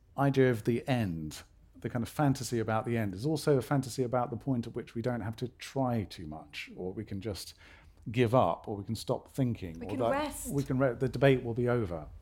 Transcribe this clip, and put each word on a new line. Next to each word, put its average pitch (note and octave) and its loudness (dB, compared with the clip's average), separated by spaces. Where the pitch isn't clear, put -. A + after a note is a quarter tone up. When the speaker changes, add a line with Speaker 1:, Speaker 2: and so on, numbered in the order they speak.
Speaker 1:
idea C3+ 6
of A2 -2
the A#2+ 0
end, E2+ -2
the - -6
kind A#2 -2
of G#2+ -6
fantasy C3 2
about A2 0
the A#2 0
end, G#2 0
is G2+ -6
also D3+ 2
a B2+ 2
fantasy C3+ 0
about B2 0
the A#2 -4
point A#2+ -2
at A2 -10
which - -8
we A#2 -4
don't A#2+ -2
have A2 -6
to B2 -4
try B2 -2
too F2 -12
much, D#2 -12
or F#2 -6
we G#2 -8
can G2+ -8
just G2 -8
give A#2 4
up, G2 4
or A2 -6
we G2+ -6
can A2+ -4
stop - -4
thinking, G2+ -2
Speaker 2:
We E2+ -10
Speaker 1:
or - -8
Speaker 2:
can C4 -4
Speaker 1:
that - 2
Speaker 2:
rest. C#4+ -2
Speaker 1:
we C#3+ 0
can C3+ -2
re-, B2+ 2
the C3 0
debate C3 4
will A#2 -4
be A#2+ 0
over. F2+ 0